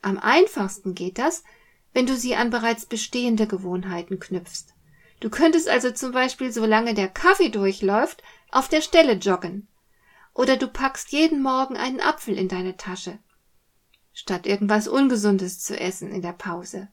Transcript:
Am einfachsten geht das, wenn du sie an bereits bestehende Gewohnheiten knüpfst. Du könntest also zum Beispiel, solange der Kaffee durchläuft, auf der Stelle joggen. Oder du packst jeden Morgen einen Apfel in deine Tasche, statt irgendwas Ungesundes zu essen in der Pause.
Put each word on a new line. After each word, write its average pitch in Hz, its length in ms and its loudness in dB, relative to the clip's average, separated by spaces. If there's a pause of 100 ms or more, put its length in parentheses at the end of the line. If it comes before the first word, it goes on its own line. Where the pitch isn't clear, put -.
Am 196 160 -2
einfachsten 285 760 2
geht 180 220 -8
das, 320 260 -2 (480)
wenn 254 140 2
du 262 100 0
sie 247 180 -4
an 240 160 0
bereits 233 360 -2
bestehende 226 600 0
Gewohnheiten 185 720 -6
knüpfst. - 560 -10 (460)
Du 220 100 -4
könntest 320 380 4
also 247 240 2
zum 247 180 -6
Beispiel, 254 400 -2
solange 220 440 2
der 196 120 0
Kaffee 349 440 2
durchläuft, 202 720 0 (260)
auf 262 160 0
der 311 140 2
Stelle 311 320 6
joggen. 185 560 -2 (680)
Oder 254 220 4
du 262 120 -2
packst - 420 -4
jeden 311 320 2
Morgen 262 340 0
einen 262 240 -4
Apfel 247 380 -2
in 190 80 0
deine 185 300 -4
Tasche, 185 420 -12 (920)
statt - 340 -6
irgendwas 208 400 2
Ungesundes 208 720 2
zu - 180 -8
essen 190 360 -6
in 185 100 -6
der 175 100 -8
Pause. 175 600 -10